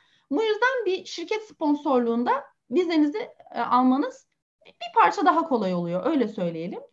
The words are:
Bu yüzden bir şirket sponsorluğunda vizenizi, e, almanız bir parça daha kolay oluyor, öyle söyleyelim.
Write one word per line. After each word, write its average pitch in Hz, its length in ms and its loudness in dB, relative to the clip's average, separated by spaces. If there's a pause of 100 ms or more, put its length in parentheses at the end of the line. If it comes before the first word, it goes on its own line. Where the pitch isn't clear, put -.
(320)
Bu 403 120 0
yüzden 453 420 0
bir 370 200 -4
şirket 427 380 -8
sponsorluğunda 285 1000 0 (280)
vizenizi, 320 580 0 (220)
e, - 80 -8
almanız 254 680 0 (380)
bir - 360 -2
parça 370 240 4
daha 320 220 2
kolay 208 260 0
oluyor, 175 320 -2
öyle 277 220 0
söyleyelim. 175 520 -6 (140)